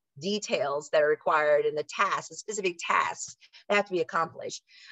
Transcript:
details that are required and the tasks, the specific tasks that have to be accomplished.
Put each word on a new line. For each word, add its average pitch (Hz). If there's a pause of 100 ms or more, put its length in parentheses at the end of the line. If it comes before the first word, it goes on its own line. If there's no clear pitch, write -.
(180)
details 156
that 156
are 151
required 151
and 151
the 151
tasks, 170
the 160
specific 190
tasks - (320)
that 202
have 202
to 190
be 180
accomplished. - (280)